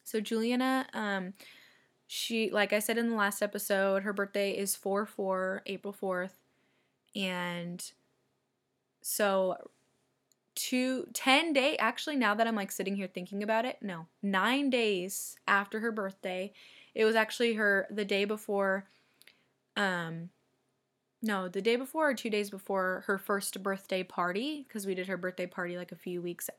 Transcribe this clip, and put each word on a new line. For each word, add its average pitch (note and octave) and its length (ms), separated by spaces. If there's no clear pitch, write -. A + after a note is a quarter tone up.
So - 160
Juliana, B3 760
um, G3 400
she, - 440
like G3+ 220
I G#3 60
said A3 200
in A#3 120
the A3+ 60
last G3+ 260
episode, G3 640
her G#3 100
birthday G3+ 420
is G3 200
four G3+ 300
four, F#3+ 600
April G3+ 260
fourth. F#3+ 460
And F3 680
so F#3+ 540
two, B3+ 600
ten D4+ 380
day, C#4 240
actually, A#3+ 400
now G#3+ 180
that A3+ 120
I'm, A3+ 100
like, G3 160
sitting G3 240
here G3 100
thinking F#3+ 360
about A3 220
it, C4 180
no, E3+ 240
nine A3 480
days G#3 640
after G3+ 340
her A3+ 120
birthday, F#3+ 600
it A3 100
was A3 100
actually A3+ 400
her, G3+ 360
the G#3 140
day G3+ 200
before, G3 640
um, F3 540
no, G3 260
the F#3+ 140
day A3+ 140
before C#4+ 340
or B3+ 40
two A3 160
days G#3 200
before F#3+ 560
her G3 120
first G3 440
birthday F#3+ 400
party, G#3 640
'cause G#3 180
we G3 80
did F#3 140
her F#3+ 80
birthday F3+ 300
party, F3 300
like, F3+ 160
a E3+ 40
few F3 260
weeks, F3 360